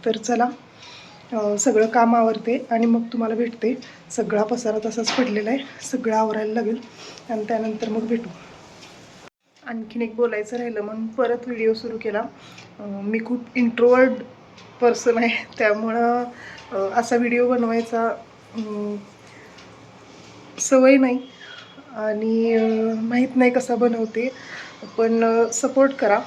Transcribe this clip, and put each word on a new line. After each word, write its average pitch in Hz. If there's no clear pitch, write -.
तर 220
चला, 240
अ, 208
सगळं 214
काम 233
आवरते 226
आणि 226
मग 233
तुम्हाला 226
भेटते. 233
सगळा 214
पसारा 220
तसाच 226
पडलेला 214
आहे, 269
सगळं 220
आवरायला 214
लागेल 226
आणि 220
त्यानंतर 220
मग 220
भेटू. 226
आणखीन 226
एक 220
बोलायचं 220
राहिलं 240
म्हणून 220
परत 240
व्हिडिओ 226
सुरू 220
केला. 214
अ, 208
मी 208
खूप 247
इंट्रोवर्ट 247
पर्सन 233
आहे, 226
त्यामुळं, 233
अ, -
असा 247
व्हिडिओ 240
बनवायचा, 233
अ, 208
सवय 262
नाही 262
आणि, 220
अ, 226
माहीत 240
नाही 247
कसा 247
बनवते, 226
पण, 226
अ, 226
सपोर्ट 269
करा. 214